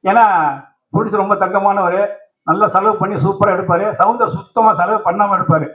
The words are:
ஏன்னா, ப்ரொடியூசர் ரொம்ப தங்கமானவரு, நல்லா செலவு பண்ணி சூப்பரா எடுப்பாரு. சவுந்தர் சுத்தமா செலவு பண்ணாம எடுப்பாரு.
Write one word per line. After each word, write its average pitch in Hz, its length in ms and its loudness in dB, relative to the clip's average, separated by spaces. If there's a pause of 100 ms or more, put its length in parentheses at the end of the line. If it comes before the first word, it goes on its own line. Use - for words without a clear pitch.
ஏன்னா, 220 220 4 (680)
ப்ரொடியூசர் 202 320 -2
ரொம்ப 202 100 0
தங்கமானவரு, 196 720 0 (360)
நல்லா 196 240 0
செலவு 202 300 0
பண்ணி 202 200 -4
சூப்பரா 190 300 0
எடுப்பாரு. 196 440 0
சவுந்தர் 233 460 0
சுத்தமா 220 360 0
செலவு 185 380 -2
பண்ணாம 202 280 0
எடுப்பாரு. 156 360 0